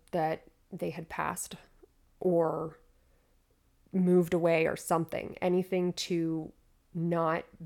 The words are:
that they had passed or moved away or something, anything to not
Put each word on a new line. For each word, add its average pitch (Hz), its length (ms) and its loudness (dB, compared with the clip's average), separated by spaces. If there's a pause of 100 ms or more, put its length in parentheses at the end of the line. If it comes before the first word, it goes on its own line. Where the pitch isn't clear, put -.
(120)
that 160 320 -2 (280)
they 175 180 -6
had 165 200 -10
passed 165 460 -6 (640)
or 160 580 0 (1120)
moved 180 420 4
away 165 320 4
or - 100 0
something, - 640 -2
anything 180 520 0
to 165 580 -4 (420)
not 170 520 0 (200)